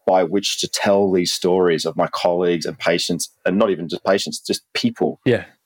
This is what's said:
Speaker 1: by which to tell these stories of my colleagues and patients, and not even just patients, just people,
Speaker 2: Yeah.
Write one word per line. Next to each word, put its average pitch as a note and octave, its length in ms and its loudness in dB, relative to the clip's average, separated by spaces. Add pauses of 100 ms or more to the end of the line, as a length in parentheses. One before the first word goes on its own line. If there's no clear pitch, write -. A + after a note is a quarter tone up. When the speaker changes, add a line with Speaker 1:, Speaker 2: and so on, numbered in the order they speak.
Speaker 1:
by - 180 4
which G2 360 -2
to - 80 -4
tell G2 440 2
these F2+ 200 2
stories F2 520 2
of D#2 120 -6
my E2+ 120 0
colleagues F2 580 0
and D#2 120 -10
patients, E2+ 520 -2 (140)
and F#2 140 0
not G#2+ 120 2
even E2 180 -4
just - 160 -8
patients, F#2+ 360 -2
just - 220 -4 (100)
people, - 520 -2
Speaker 2:
Yeah. G2+ 200 2 (220)